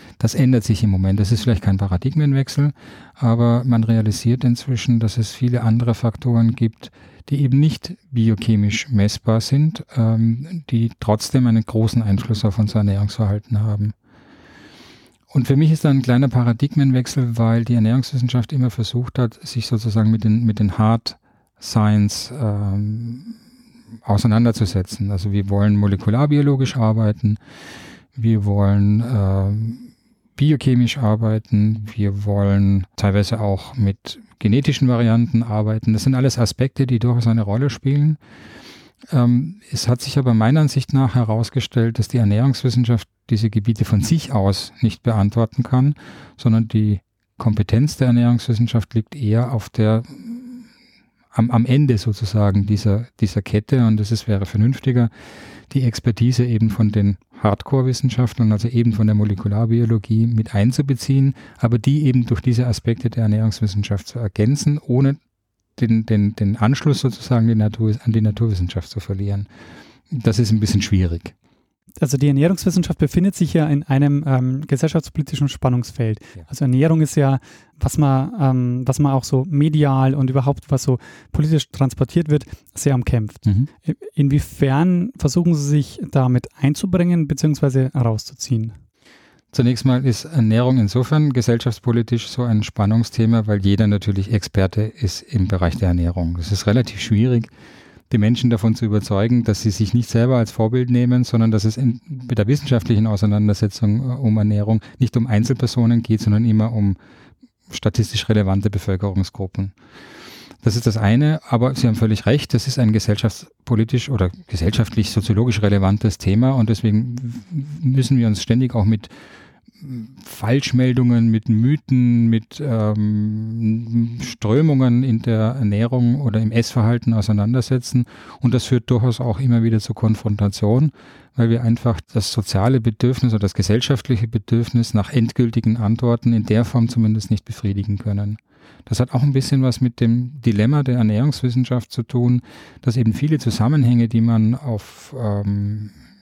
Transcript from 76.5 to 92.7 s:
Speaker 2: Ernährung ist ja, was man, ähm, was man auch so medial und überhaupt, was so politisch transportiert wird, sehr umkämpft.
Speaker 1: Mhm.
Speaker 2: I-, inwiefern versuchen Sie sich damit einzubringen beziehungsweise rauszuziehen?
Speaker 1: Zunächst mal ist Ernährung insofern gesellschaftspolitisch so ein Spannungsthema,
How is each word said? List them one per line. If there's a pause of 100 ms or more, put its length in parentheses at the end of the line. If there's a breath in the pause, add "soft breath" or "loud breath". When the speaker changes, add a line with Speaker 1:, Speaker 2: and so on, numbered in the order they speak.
Speaker 2:
Ernährung
ist
ja, (400 loud breath)
was
man,
ähm,
was
man
auch
so
medial
und
überhaupt,
was
so (340 loud breath)
politisch
transportiert
wird, (300 loud breath)
sehr
umkämpft.
Speaker 1:
Mhm. (180 soft breath)
Speaker 2:
I-, (180)
inwiefern
versuchen
Sie
sich (120)
damit (120)
einzubringen
beziehungsweise
rauszuziehen? (800 soft breath)
Speaker 1:
Zunächst
mal
ist
Ernährung
insofern
gesellschaftspolitisch
so
ein
Spannungsthema,